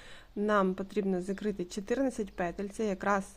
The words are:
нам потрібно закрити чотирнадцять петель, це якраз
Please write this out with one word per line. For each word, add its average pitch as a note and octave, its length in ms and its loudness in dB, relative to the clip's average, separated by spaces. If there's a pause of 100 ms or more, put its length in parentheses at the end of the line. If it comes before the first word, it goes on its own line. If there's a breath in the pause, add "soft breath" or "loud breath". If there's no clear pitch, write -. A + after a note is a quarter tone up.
(360 loud breath)
нам G#3 380 4
потрібно F#3+ 480 0
закрити G3 440 -2
чотирнадцять A#3+ 680 -2
петель, F3+ 340 -2
це A3 180 -2
якраз G3 380 2 (140)